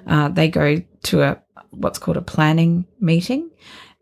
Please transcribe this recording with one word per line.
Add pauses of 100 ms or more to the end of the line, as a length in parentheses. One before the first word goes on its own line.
uh,
they
go (220)
to
a, (280)
what's
called
a
planning (140)
meeting, (520)